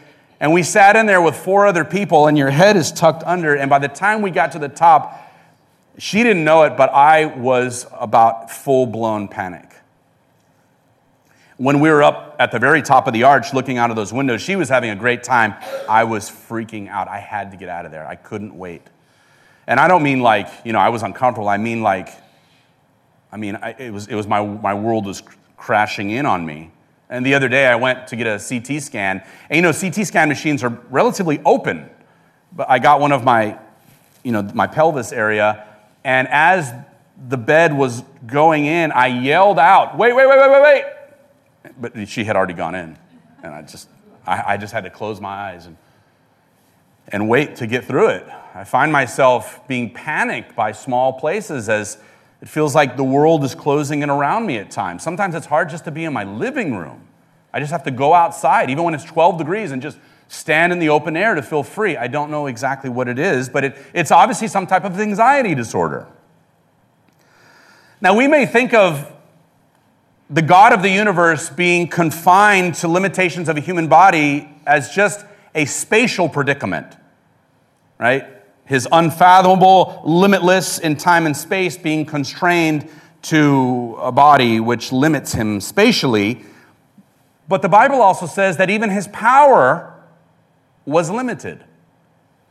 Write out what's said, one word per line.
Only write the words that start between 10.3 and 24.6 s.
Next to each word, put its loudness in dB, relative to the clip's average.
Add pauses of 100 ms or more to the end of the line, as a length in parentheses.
When 0
we 4
were 6
up 0
at 2
the -4
very 2
top 2
of -2
the 0
arch 4
looking -4
out 0
of -8
those -6
windows, -4
she -6
was -4
having 0
a -8
great -2
time. 0 (340)
I 2
was -6
freaking -14
out. -8
I -12
had -12
to -20
get -16
out -12
of -20
there. -16
I -14
couldn't -14
wait. -16 (840)
And 0
I 6
don't 4
mean, -2
like, 2 (160)
you -8
know, 2
I 4
was -4
uncomfortable. -4
I -2
mean, -6
like, -2 (1200)
I -18
mean, -10
I, -12
it -14
was, -12
it -8
was -6
my, -2
my -4